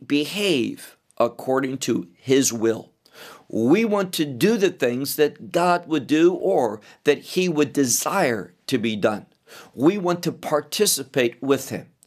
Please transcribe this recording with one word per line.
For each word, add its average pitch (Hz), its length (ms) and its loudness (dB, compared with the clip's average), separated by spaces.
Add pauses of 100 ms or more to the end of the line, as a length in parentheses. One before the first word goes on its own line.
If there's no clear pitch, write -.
behave 147 880 -4 (220)
according 131 600 -2
to 104 380 -2
his 131 360 2
will. 113 400 -2 (560)
We 139 360 2
want 202 300 -2
to 165 100 -2
do 147 320 0
the 190 140 0
things 135 460 -4
that 147 360 -2
God 175 340 0
would 147 200 -2
do 165 260 4
or 135 480 0 (240)
that 143 140 4
he 185 300 -2
would 151 240 0
desire 131 840 0 (140)
to 135 100 0
be 110 180 -2
done. 104 300 -2 (480)
We 175 240 4
want 175 240 -2
to 160 100 -2
participate 147 1080 -2
with 135 260 0
him. 85 200 -10 (180)